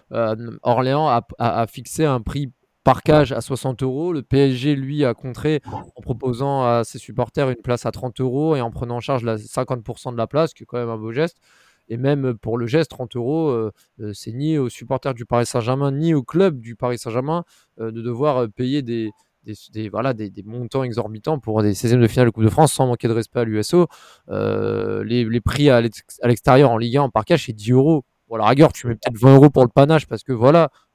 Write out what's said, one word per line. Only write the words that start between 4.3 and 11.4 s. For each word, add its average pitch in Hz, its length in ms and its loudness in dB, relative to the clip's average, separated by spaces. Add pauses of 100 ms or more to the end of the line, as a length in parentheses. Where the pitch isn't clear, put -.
S 131 60 0
G, 139 200 -2
lui, 139 300 -4
a 117 100 0
contré 131 560 -4
en - 320 -14
proposant 131 600 -4
à 120 180 2
ses 113 160 -10
supporters 127 520 -4
une 120 120 -8
place 123 240 -4
à 113 60 -4
trente - 280 -10
euros 139 360 0
et 131 40 -2
en 117 120 -6
prenant 120 240 -8
en 117 40 -6
charge 123 220 -2
la, 113 160 -4
cinquante 120 460 -8
pour - 160 -12
cent 131 100 -10
de 120 80 -8
la 113 80 -2
place, 156 280 -2
qui 117 100 -20
est - 20 -20
quand 123 120 -8
même 120 120 -6
un 113 80 -8
beau 110 140 -10
geste. 156 240 -4 (540)